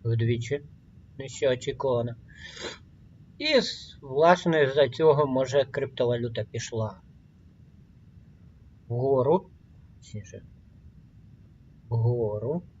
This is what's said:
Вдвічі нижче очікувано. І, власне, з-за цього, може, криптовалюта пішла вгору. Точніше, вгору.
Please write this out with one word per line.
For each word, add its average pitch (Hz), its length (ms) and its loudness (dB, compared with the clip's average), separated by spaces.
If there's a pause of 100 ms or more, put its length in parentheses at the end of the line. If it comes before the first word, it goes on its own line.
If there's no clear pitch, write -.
Вдвічі 117 580 -2 (560)
нижче 135 320 -2
очікувано. 127 640 -2 (1200)
І, 294 220 2 (420)
власне, 160 680 4
з-за 139 220 2
цього, 147 380 4
може, 131 380 0
криптовалюта 120 760 -4
пішла 110 580 -8 (1900)
вгору. 135 640 2 (480)
Точніше, - 460 -16 (1500)
вгору. 117 760 -2 (160)